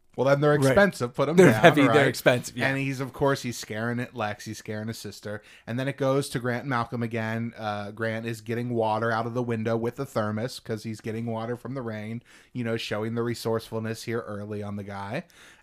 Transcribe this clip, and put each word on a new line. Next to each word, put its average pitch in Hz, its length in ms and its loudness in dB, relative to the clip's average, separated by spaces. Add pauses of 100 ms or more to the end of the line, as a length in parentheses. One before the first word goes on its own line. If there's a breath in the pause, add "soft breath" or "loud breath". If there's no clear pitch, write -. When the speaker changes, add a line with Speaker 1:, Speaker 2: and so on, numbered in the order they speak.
(180)
Speaker 1:
Well, 127 100 2
then 139 140 4
they're 147 100 6
Speaker 2:
Right. 147 140 4
Speaker 1:
expensive. 135 500 4
Put 139 140 0
'em 170 80 4
Speaker 2:
They're 175 140 12
Speaker 1:
down, 110 100 4
Speaker 2:
heavy, 151 220 8
they're 127 80 6
Speaker 1:
right? 139 160 6
Speaker 2:
expensive, 123 500 2
yeah. 135 100 0
Speaker 1:
And 135 100 0
he's, 135 220 -4
of 131 140 -6
course, 139 300 0
he's 120 140 -4
scaring 117 440 -4
it, 123 120 -8
Lex, 104 300 -6
he's 107 140 -10
scaring 107 320 -8
his 113 80 -8
sister. 104 440 -10 (240 soft breath)
And 120 140 -6
then 131 80 -2
it 135 80 -4
goes 139 340 0
to 135 100 -6
Grant 120 240 -4
and 139 60 -8
Malcolm 117 320 -2
again. 113 560 -4
Uh, 104 340 -6
Grant 113 340 -6
is 113 160 -6
getting 117 300 -4
water 110 380 0
out 117 160 0
of 117 80 -6
the 127 80 -2
window 117 360 -2
with 117 180 -2
the 139 100 -6
thermos 107 540 -4
'cause 110 240 -8
he's 110 160 -8
getting 117 280 -6
water 113 280 -4
from 120 200 -10
the 135 60 -6
rain, 110 400 -8 (300 soft breath)
you 120 140 -4
know, 113 100 0
showing 113 400 -4
the 117 80 0
resourcefulness 113 800 -4
here 117 240 -4
early 104 340 -8
on 101 140 -8
the 101 80 -8
guy. 98 400 -8 (400 soft breath)